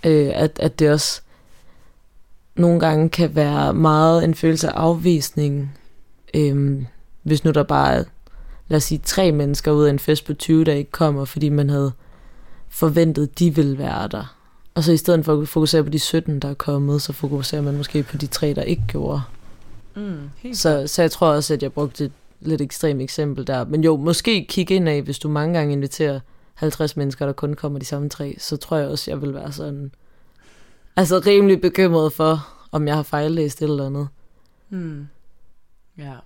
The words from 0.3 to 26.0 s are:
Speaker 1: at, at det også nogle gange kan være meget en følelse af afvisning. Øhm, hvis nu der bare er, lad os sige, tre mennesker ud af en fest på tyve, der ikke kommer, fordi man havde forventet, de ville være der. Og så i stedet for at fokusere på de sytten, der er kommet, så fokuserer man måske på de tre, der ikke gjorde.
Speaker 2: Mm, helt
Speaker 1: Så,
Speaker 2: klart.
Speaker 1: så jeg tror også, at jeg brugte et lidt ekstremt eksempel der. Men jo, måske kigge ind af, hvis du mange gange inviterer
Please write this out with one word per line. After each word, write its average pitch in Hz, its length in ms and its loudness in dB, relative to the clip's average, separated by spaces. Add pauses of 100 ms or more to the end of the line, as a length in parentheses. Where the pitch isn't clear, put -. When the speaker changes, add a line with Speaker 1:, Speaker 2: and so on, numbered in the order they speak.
Speaker 1:
at, - 280 0
at - 160 -2
det 151 120 4
også - 300 0 (1300)
nogle 170 260 4
gange 160 280 2
kan 165 260 0
være 147 400 2
meget 160 500 4
en 165 100 2
følelse 160 340 0
af - 40 -4
afvisning. 151 1000 0 (600)
Øhm, 139 520 0 (360)
hvis 151 220 0
nu 160 60 6
der 147 120 2
bare 139 320 2
er, 127 100 0 (640)
lad 156 80 2
os 147 80 2
sige, 156 200 -2
tre 185 280 2
mennesker 143 400 0
ud 151 120 4
af 147 60 6
en 143 80 0
fest 151 260 0
på 151 100 -6
tyve, 160 300 2
der 160 80 2
ikke 143 180 -2
kommer, 143 340 0
fordi 147 240 -2
man 143 220 2
havde 139 220 0 (760)
forventet, 156 720 2
de 170 160 4
ville 143 240 2
være 120 300 -4
der. - 280 -10 (380)
Og 160 100 0
så 170 80 6
i 160 40 6
stedet 160 280 2
for 151 180 2
at 151 60 -6
fokusere 156 360 2
på 147 60 -4
de 156 80 -2
sytten, 156 420 -2
der 143 80 -6
er 139 60 -6
kommet, 143 480 0
så 143 100 -8
fokuserer 143 500 -4
man 143 140 -2
måske 143 260 -2
på - 140 -8
de 143 100 -4
tre, 147 280 -2
der - 80 -4
ikke - 260 -2
gjorde. 143 340 -4 (720)
Speaker 2:
Mm, 170 400 -10
helt 247 200 -12
Speaker 1:
Så, - 200 0
Speaker 2:
klart. 139 140 -4
Speaker 1:
så - 120 0
jeg 165 80 4
tror 170 180 2
også, 147 260 0
at 131 80 -4
jeg 139 100 -6
brugte 147 320 -4
et 135 80 -8 (280)
lidt 151 200 -2
ekstremt 139 420 -2
eksempel 135 440 -4
der. 127 180 -2
Men 156 200 0
jo, 160 120 6
måske 170 520 0
kigge 190 260 0
ind 180 140 2
af, 147 140 -2
hvis 143 160 -8
du 151 100 -6
mange 151 300 -2
gange 147 140 -2
inviterer 139 480 -4 (340)